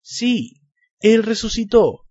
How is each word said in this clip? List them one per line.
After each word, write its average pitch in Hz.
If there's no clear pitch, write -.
Sí, -
Él 220
resucitó 214